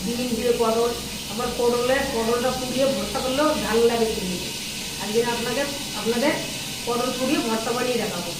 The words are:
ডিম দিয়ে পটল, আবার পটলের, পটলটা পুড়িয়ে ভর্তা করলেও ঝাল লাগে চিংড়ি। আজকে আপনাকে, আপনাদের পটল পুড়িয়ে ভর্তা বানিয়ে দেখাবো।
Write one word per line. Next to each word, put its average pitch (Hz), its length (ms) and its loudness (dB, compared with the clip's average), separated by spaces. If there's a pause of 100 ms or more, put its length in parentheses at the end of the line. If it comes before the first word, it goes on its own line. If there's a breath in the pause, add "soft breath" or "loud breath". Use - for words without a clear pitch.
ডিম 240 340 -2
দিয়ে 240 240 4
পটল, 233 280 4 (420)
আবার 240 180 -2 (100)
পটলের, 247 420 4 (120)
পটলটা 233 440 2
পুড়িয়ে 254 280 0 (100)
ভর্তা 202 280 -2
করলেও 269 240 2 (140)
ঝাল 214 160 0 (120)
লাগে 226 240 2
চিংড়ি। 185 240 -2 (640)
আজকে 214 180 0 (160)
আপনাকে, 240 280 0 (360)
আপনাদের 233 340 2 (520)
পটল 240 320 0
পুড়িয়ে 277 300 2
ভর্তা 226 280 0
বানিয়ে 247 280 0
দেখাবো। 175 360 -4